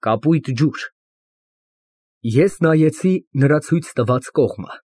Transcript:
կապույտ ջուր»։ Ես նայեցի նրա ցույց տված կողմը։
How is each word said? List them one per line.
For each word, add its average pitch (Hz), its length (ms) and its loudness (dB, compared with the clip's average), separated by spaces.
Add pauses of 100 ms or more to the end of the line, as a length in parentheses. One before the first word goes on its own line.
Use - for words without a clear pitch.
կապույտ 135 480 0
ջուր»։ 131 380 -2 (1300)
Ես 131 360 0
նայեցի 160 540 2 (200)
նրա 139 280 2
ցույց - 320 -2
տված 123 400 -2
կողմը։ 107 400 -2 (180)